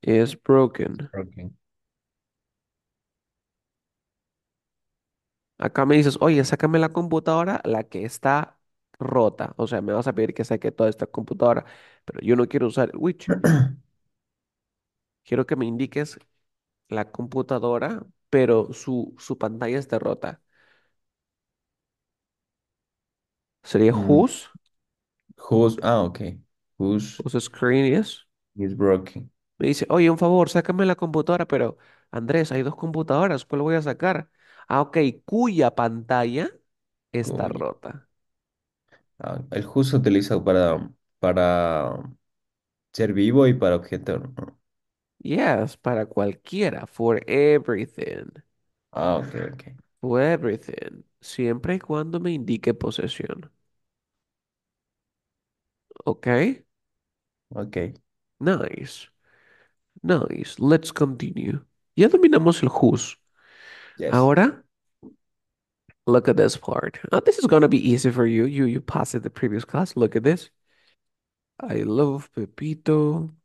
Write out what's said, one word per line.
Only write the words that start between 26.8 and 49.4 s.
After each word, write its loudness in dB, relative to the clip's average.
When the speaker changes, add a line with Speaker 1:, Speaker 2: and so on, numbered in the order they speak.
Speaker 1:
Whose -4
screen 0
is? -4
Speaker 2:
is -6
broken. 0
Speaker 1:
Me -2
dice, -2
"Oye, 6
un 0
favor, 4
sácame 0
la 2
computadora", -2
pero, -2
Andrés, -2
hay -2
dos -6
computadoras, -2
¿cuál -4
voy 0
a 0
sacar? -4
Ah, 2
ok, -2
cuya 2
pantalla -2
está -4
Speaker 2:
Cuya. -
Speaker 1:
rota. -10
Speaker 2:
Ah, -10
el -6
whose 0
se 2
utiliza 2
para, 2
para 0
ser -2
vivo 4
y 6
para 2
objeto, -6
¿no? -14
Speaker 1:
Yes, -2
para -4
cualquiera, -4
for 0
everything. 0
Speaker 2:
Ah, -2
ok, -10